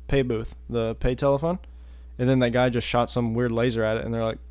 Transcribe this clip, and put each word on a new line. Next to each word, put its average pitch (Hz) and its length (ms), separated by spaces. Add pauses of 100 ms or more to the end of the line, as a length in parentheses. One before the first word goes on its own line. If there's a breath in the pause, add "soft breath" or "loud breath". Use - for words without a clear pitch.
pay 139 160
booth, 113 320 (140)
the 113 260
pay 127 180
telephone, 143 460 (580 soft breath)
and 127 100
then 131 120
that 123 120
guy 123 180
just 120 180
shot 120 240
some 117 220
weird 120 180
laser 117 320
at 110 140
it, - 80
and 117 80
they're 113 120
like, 110 140 (120)